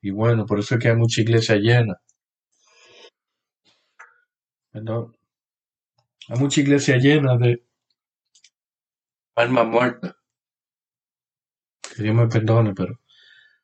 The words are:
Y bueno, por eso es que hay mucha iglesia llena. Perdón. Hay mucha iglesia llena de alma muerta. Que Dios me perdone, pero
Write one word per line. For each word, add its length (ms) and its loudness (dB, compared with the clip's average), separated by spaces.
Y 100 -8
bueno, 360 0
por 140 -2
eso 140 -4
es 60 -2
que 80 0
hay 80 2
mucha 260 0
iglesia 340 0
llena. 440 0
Perdón. 460 -10
Hay 120 -6
mucha 200 0
iglesia 360 2
llena 400 4
de 280 0
alma 280 2
muerta. 520 -4
Que 200 -14
Dios 120 -2
me 120 4
perdone, 480 0
pero 260 -8